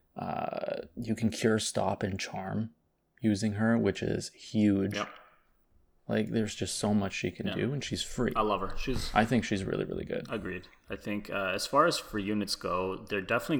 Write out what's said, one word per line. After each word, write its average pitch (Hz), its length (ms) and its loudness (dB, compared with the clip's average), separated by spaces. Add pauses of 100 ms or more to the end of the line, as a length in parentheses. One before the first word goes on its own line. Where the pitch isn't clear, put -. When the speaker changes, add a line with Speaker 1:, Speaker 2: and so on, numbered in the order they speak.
(160)
Speaker 1:
Uh, - 640 -4 (140)
you 110 200 -2
can 110 140 2
cure, 110 300 2
stop, 101 440 0
and 98 160 -2
charm 101 520 -4 (500)
using 107 320 2
her, 113 240 4
which 104 260 2
is - 300 -2
huge. 101 640 4
Speaker 2:
Yep. 101 140 -2 (1000)
Speaker 1:
Like, 110 240 0
there's 110 220 0
just - 260 -4
so 107 140 2
much 98 200 2
she - 180 -2
can - 160 -8
Speaker 2:
Yeah. 95 80 -4
Speaker 1:
do, 120 180 0
and 135 100 -4
she's - 200 -4
free. - 320 -2
Speaker 2:
I 113 60 2
love 107 180 2
her. 95 180 -4
She's 120 360 -2
Speaker 1:
I 104 100 6
think 113 220 4
she's 95 180 0
really, - 220 -2
really 87 180 -6
good. - 260 -6
Speaker 2:
Agreed. 92 380 -6 (220)
I 101 80 -8
think, 104 320 -6
uh, 95 260 -2
as - 100 -2
far 147 200 6
as 165 120 2
free 104 260 -4
units 101 340 0
go, 92 400 -2
they're 101 240 -4
definitely 120 380 0